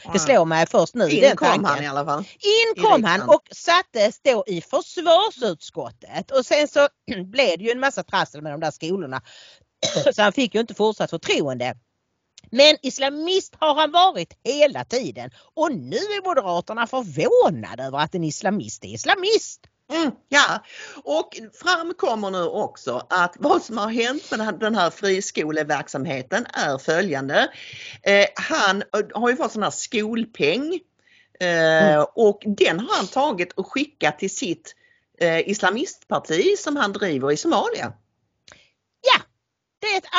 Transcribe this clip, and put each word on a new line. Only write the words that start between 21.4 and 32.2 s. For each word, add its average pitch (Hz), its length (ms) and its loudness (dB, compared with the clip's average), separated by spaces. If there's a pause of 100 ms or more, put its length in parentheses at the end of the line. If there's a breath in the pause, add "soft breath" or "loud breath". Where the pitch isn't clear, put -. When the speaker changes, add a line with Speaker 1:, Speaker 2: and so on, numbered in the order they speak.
Speaker 2:
framkommer 330 680 -2
nu 185 120 -4
också 160 680 -6
att 175 280 0
vad 349 240 2
som 226 160 -10
har 208 100 -2
hänt 240 420 -4
med 240 100 -4
den 214 60 -4
här, 214 60 -2
den 220 220 -2
här 175 160 2
friskoleverksamheten 151 1600 -4
är 151 260 -2
följande. 160 680 0 (540 loud breath)
Eh, 202 320 4
han, 202 480 0
eh, 208 380 -4
har 240 100 2
ju 254 60 0
fått 285 160 -4
sån 214 100 -6
här 190 80 0
skolpeng, 226 1120 -2 (600 soft breath)
eh, 160 540 4
Speaker 1:
Mm. 151 200 4
Speaker 2:
och 208 300 2